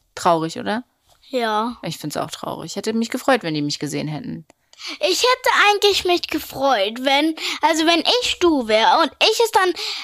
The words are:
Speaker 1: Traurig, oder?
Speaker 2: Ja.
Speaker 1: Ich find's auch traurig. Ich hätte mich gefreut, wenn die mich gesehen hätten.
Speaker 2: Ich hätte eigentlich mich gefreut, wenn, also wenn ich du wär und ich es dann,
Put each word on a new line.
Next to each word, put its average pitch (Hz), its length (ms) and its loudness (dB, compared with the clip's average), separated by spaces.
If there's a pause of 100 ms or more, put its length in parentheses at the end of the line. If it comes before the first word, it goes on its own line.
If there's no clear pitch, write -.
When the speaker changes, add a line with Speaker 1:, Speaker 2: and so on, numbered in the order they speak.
(140)
Speaker 1:
Traurig, 165 440 0
oder? 208 260 -6 (460)
Speaker 2:
Ja. 226 520 -2
Speaker 1:
Ich 165 140 -6
find's - 220 -8
auch 160 120 -6
traurig. - 420 -10
Ich - 40 -14
hätte 208 160 -4
mich 226 160 -2
gefreut, 254 340 0
wenn 165 120 -4
die 147 80 -2
mich 147 160 -4
gesehen 143 280 -6
hätten. 160 380 -8 (560)
Speaker 2:
Ich 339 220 0
hätte 494 280 2 (200)
eigentlich 403 340 2
mich 349 240 0
gefreut, 254 720 -2
wenn, 285 340 2 (280)
also 311 240 2
wenn 339 160 4 (200)
ich - 180 -4
du 302 280 2
wär 214 320 6
und 311 100 2 (120)
ich 440 200 4
es 453 100 2
dann, 381 180 4 (320)